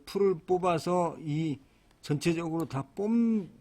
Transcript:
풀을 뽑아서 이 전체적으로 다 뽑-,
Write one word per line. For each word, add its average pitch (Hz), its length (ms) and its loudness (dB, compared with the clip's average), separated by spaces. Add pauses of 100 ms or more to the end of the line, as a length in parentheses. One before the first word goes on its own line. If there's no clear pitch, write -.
풀을 196 400 2
뽑아서 175 760 0
이 151 380 -2 (420)
전체적으로 160 640 -2
다 139 180 -6 (120)
뽑-, 220 540 2 (120)